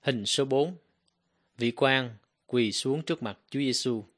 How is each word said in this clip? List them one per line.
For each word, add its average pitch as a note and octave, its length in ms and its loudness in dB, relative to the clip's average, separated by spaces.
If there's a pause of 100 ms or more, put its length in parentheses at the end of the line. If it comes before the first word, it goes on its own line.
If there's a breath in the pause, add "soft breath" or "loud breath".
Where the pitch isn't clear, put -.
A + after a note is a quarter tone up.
Hình A#2+ 240 -2
số C#3 200 0
bốn. C#3 300 0 (800)
Vị A#2 180 0
quan C3 400 2 (320)
quỳ A#2 240 2
xuống C3+ 340 -2
trước E3 180 -4
mặt G#2 160 -8 (100)
Chúa C3+ 100 -4
Giêsu. B2 460 -2 (120)